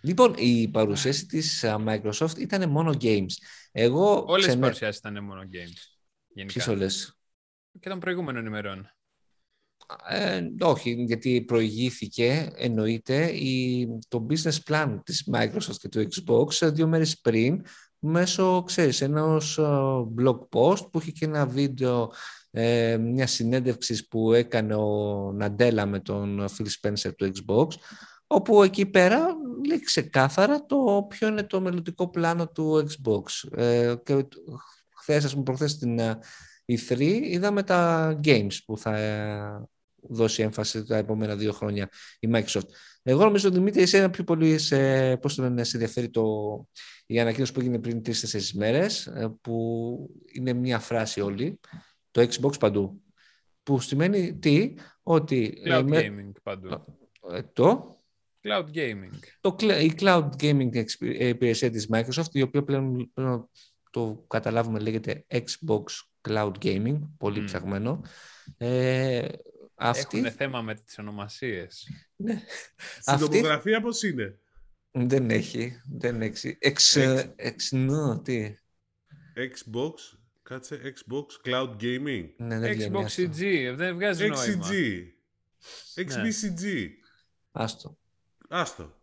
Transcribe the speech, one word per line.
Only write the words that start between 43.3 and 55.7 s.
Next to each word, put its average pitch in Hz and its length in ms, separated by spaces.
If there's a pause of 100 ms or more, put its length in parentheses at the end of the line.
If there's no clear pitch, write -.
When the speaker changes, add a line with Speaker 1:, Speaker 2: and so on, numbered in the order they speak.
Speaker 1:
Δημήτρη, 185 320
εσένα 190 280
πιο 185 140
πολύ 160 340
σε, 135 600
πώς 143 180
το 135 60
λένε, 123 220
σε 117 140
ενδιαφέρει 113 320
το, 113 140 (840)
η 113 140
ανακοίνωση 117 320
που - 80
έγινε 123 200
πριν 117 240
τρεις-τέσσερις 110 500
μέρες, 123 520
ε, 113 360
που 117 560 (360)
είναι 127 200
μια 123 260
φράση 110 420
όλη, 101 380 (520)
το 117 100
Xbox 123 380
παντού. 101 420 (600)
Που 135 160
σημαίνει 175 580
τι; 165 360 (300)
Ότι, 156 600
ε, 165 140